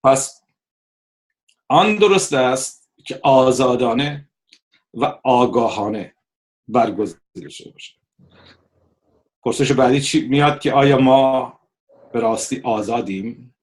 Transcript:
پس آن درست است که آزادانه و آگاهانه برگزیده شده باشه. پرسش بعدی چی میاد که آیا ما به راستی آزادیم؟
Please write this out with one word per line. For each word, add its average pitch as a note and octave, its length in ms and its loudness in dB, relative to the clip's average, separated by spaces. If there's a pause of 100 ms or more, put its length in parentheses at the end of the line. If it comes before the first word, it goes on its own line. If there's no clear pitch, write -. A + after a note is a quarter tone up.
پس - 380 0 (1300)
آن G3 280 4
درست G3 380 2
است C3 560 -4 (160)
که - 180 -12
آزادانه C3 1040 2 (640)
و A#2 120 -4 (180)
آگاهانه A2 920 0 (520)
برگزیده G#2 840 -4
شده - 220 -20
باشه. - 220 -20 (1500)
پرسش C3+ 280 -2
بعدی C3 300 2
چی D3 260 -2
میاد D3 320 0
که - 140 -4
آیا C#3 240 4
ما C3 600 2 (540)
به A#2 60 -2
راستی A2+ 440 -4
آزادیم؟ G#2+ 1000 -6